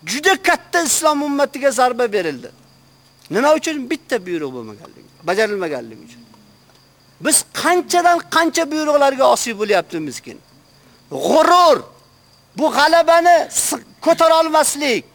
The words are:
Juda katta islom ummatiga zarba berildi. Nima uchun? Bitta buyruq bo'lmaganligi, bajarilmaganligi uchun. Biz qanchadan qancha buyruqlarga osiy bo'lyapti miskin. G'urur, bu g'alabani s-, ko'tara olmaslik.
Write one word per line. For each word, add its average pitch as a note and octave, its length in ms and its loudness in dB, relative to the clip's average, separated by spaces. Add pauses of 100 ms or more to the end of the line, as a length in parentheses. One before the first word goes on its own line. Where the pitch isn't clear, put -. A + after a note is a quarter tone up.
Juda D4 400 -2
katta - 400 -2
islom D4+ 400 0
ummatiga C#4 480 -2
zarba B3 420 0
berildi. D#3 380 -6 (800)
Nima B3 240 2
uchun? D4+ 360 -6
Bitta - 260 -6 (100)
buyruq D#3 260 -6
bo'lmaganligi, G#2+ 580 -16 (120)
bajarilmaganligi E3+ 840 -4
uchun. - 180 -20 (1000)
Biz D4 160 0 (160)
qanchadan F4 680 0 (120)
qancha E4 400 0
buyruqlarga D4 540 0
osiy A#3 340 0
bo'lyapti F#3+ 420 -2
miskin. C3 380 -14 (720)
G'urur, D#4 680 4 (760)
bu D4+ 160 0
g'alabani E4 640 4 (140)
s-, - 320 -6 (180)
ko'tara E4 380 2
olmaslik. D4+ 680 0 (100)